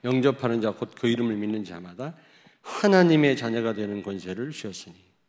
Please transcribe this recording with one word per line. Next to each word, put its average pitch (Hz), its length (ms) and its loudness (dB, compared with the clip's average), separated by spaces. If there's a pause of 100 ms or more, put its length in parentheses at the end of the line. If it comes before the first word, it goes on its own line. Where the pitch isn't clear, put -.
"영접하는 127 580 0
자, 107 100 -2
곧 101 240 -8
그 - 120 -2
이름을 117 280 0
믿는 107 280 -4
자마다 90 520 -14 (460)
하나님의 165 760 6
자녀가 113 360 -2
되는 101 280 -4
권세를 98 500 -8
주셨으니." 92 440 -14 (340)